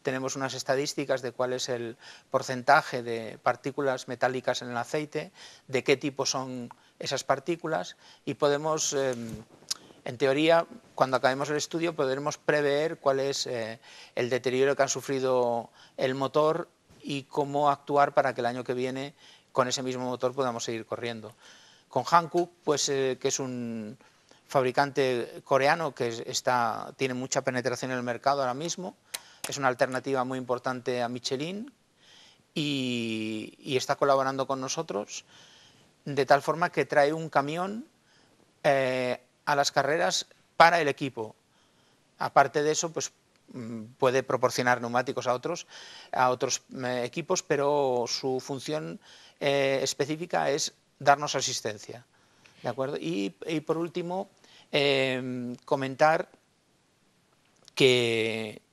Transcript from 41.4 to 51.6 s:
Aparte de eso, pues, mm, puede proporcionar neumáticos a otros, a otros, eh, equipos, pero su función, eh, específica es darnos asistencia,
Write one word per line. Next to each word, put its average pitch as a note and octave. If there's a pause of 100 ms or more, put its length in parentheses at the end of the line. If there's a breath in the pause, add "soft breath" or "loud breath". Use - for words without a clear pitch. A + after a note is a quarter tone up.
Aparte C#3
de D3+
eso, D#3+
pues, - (420)
mm, A2+ (140)
puede C3
proporcionar B2
neumáticos B2
a B2+
otros, D#3 (460 loud breath)
a B2+
otros, B2+ (220)
eh, B2
equipos, E3
pero C#3+
su C3
función, D3+ (400 loud breath)
eh, C#3
específica D3+
es D3+ (240)
darnos C#3+
asistencia, A#2+ (580 soft breath)